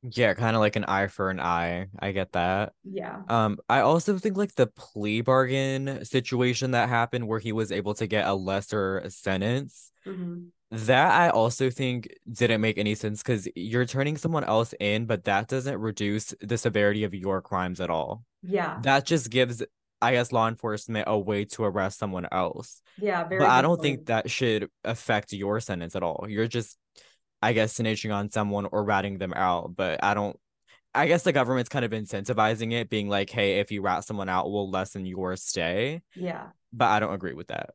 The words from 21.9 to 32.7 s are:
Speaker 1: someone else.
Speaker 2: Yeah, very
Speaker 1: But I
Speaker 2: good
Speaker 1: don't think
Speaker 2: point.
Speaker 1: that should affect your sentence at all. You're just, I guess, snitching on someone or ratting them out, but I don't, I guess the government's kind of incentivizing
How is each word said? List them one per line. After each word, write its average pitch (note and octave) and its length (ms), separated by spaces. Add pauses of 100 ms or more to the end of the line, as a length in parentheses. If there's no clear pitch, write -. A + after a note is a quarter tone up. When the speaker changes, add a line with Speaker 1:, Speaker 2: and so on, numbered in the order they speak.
Speaker 1:
someone F#2 320
else. - 500 (160)
Speaker 2:
Yeah, F#3 280
very F#3 140
Speaker 1:
But C3 100
I B2+ 80
Speaker 2:
good C3+ 100
Speaker 1:
don't E3+ 140
think C#3+ 160
Speaker 2:
point. - 100
Speaker 1:
that A2+ 240
should A2 380 (160)
affect A2 480
your G2+ 260
sentence F2 360
at F2+ 80
all. E2+ 260
You're G#2+ 180
just, A#2 300 (640)
I A#2 120
guess, A2 240
snitching A2 360
on G2+ 160
someone G2+ 380
or G#2 160
ratting G2 340
them F#2 160
out, F2 420
but F2+ 280
I G2+ 100
don't, G#2 260 (540)
I D3+ 140
guess E3 160
the E3 100
government's B2+ 360
kind C3 140
of G#2+ 80
incentivizing A2 840